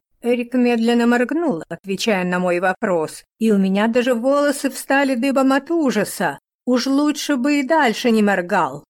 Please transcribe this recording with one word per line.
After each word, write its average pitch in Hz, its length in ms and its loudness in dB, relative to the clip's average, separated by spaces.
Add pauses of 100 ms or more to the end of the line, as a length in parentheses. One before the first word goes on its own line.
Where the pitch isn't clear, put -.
(200)
Эрик 240 320 -4
медленно 240 540 2
моргнул, 247 640 0
отвечая 190 540 -4
на 180 160 -2
мой 175 200 0
вопрос, 185 640 -2 (140)
и 226 140 2
у 202 40 4
меня 196 320 2
даже 240 240 0
волосы 277 560 0
встали 269 460 0
дыбом 269 400 2
от 277 160 -2
ужаса. 208 680 -2 (280)
Уж 247 200 0
лучше 285 500 0
бы 285 240 0
и - 20 0
дальше 262 480 0
не 220 120 4
моргал. 180 680 0